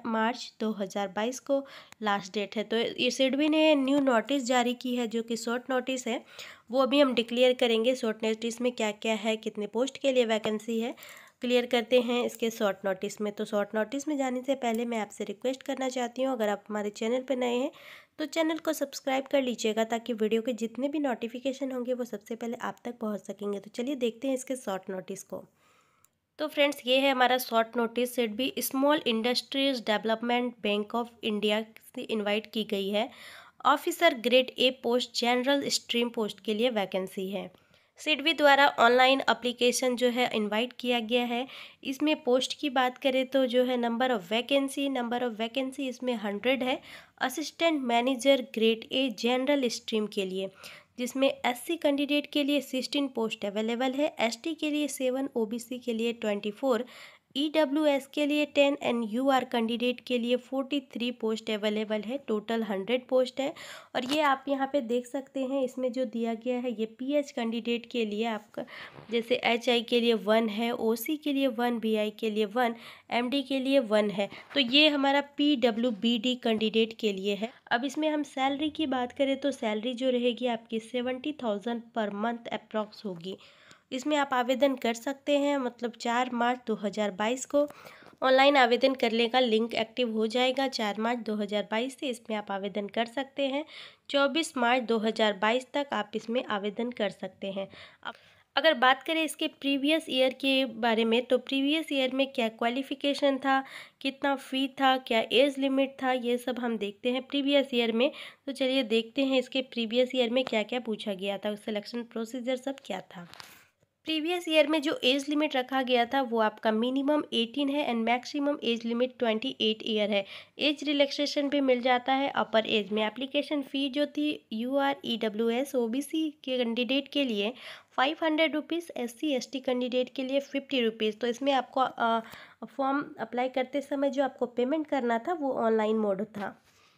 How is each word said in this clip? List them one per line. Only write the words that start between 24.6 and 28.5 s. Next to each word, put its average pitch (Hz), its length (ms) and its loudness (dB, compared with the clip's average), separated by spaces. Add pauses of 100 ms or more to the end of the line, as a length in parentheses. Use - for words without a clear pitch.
नोटिस 185 340 -8
को। - 200 -12 (960)
तो 302 100 -4
फ्रेंड्स, 285 400 0
ये 262 100 4
है 277 140 4
हमारा 254 260 4
शॉर्ट 226 400 0
नोटिस। 240 380 -2
सिडबी 233 440 -2